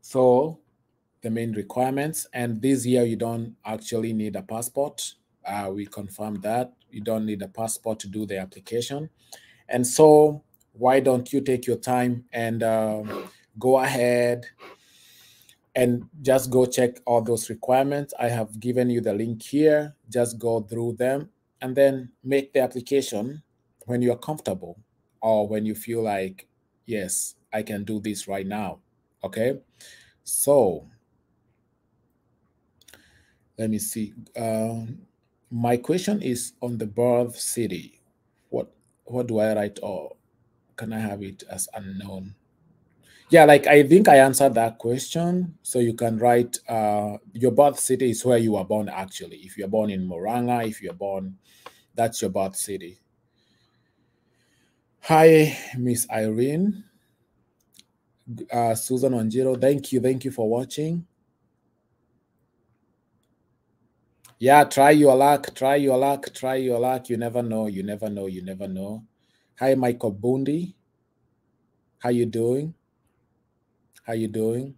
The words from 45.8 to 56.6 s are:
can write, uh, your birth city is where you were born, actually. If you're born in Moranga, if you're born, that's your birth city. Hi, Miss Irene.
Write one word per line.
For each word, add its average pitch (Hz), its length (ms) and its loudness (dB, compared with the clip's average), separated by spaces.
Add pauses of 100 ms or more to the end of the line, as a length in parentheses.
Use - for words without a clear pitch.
can 113 240 -2
write, 120 400 2 (100)
uh, 104 480 -2 (160)
your 120 180 2
birth 139 300 4
city 127 300 0
is 110 160 -4
where 123 100 4
you 113 160 2
were 98 120 -2
born, 104 260 -2
actually. 95 480 -12
If 95 180 -20
you're 98 120 -8
born 107 200 0
in 95 180 -6
Moranga, 117 640 -4
if 107 140 -12
you're 87 100 -10
born, 95 460 -8 (560)
that's 113 260 -2
your 98 100 -4
birth 95 260 -4
city. 92 420 -10 (2000)
Hi, 160 560 8 (220)
Miss 120 320 -2
Irene. 127 760 -2 (1700)